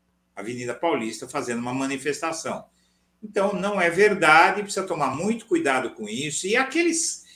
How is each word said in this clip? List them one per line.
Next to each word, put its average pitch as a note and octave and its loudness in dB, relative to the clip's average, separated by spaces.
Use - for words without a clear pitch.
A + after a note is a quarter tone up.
Avenida A#2+ -8
Paulista B2+ -2
fazendo A#2+ -4
uma B2 -6
manifestação." C3+ -4
Então, G3+ 0
não G3 -2
é E3+ 2
verdade, F#3 6
precisa F#3+ -6
tomar D3 -2
muito G#3 -2
cuidado C3 0
com G#2 -12
isso. C#3+ -6
E G3+ 0
aqueles, D#4+ 0